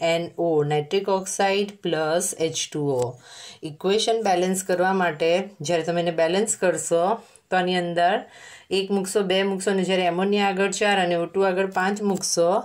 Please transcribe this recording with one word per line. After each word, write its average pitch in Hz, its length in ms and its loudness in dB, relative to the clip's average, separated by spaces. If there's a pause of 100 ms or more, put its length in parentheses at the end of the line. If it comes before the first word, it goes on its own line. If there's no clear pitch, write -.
એન 170 380 -2
ઓ, 165 240 2
નાઇટ્રિક 151 460 -2
ઓક્સાઇડ 196 600 0 (120)
પ્લસ 160 560 0
એચ 156 340 -4
ટુ 151 180 -4
ઓ. 123 240 -2 (480)
ઇક્વેશન 214 600 -2
બેલેન્સ 185 420 0
કરવા 185 280 0
માટે 165 380 0 (300)
જ્યારે 160 220 0
તમે 170 180 -2
એને 170 100 0
બેલેન્સ 170 460 0
કરશો 170 480 2 (460)
તો 185 60 2
આની 180 180 2
અંદર 175 520 2 (440)
એક 190 200 0
મૂકશો, 202 320 0
બે 190 200 2
મૂકશો 196 280 -2
અને 190 120 2
જ્યારે 185 200 2
એમોનિયા 196 460 2
આગળ 196 220 0
ચાર 202 280 0
અને 175 180 2
ઓ 170 100 0
ટુ 190 140 -2
આગળ 190 260 2
પાંચ 190 360 -2
મૂકશો 175 480 0 (140)